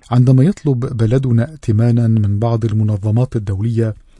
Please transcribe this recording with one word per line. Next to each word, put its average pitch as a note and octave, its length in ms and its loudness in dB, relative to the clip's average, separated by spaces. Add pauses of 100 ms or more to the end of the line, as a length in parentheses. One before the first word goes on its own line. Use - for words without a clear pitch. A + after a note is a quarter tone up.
(120)
عندما B2+ 320 4
يطلب D3 360 -2
بلدنا A#2 720 0
ائتمانًا A#2 560 0
من G#2 320 0
بعض A#2 260 -2
المنظمات G#2+ 720 -2
الدولية، A2 600 -4 (240)